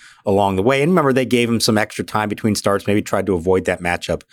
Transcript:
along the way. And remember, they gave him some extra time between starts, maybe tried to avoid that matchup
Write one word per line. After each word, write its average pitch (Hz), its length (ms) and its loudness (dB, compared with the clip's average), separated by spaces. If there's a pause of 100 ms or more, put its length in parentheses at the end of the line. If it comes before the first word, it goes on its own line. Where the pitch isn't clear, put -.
(260)
along 98 320 2
the 95 60 0
way. 135 200 2
And 170 80 2
remember, 151 200 2
they 131 140 0
gave 120 240 0
him 117 100 0
some 110 180 2
extra 107 280 -2
time 107 240 -4
between 104 240 -4
starts, 101 320 -2
maybe 104 160 0
tried 95 240 -4
to 98 80 0
avoid 92 320 0
that 90 160 -2
matchup 87 400 -2 (120)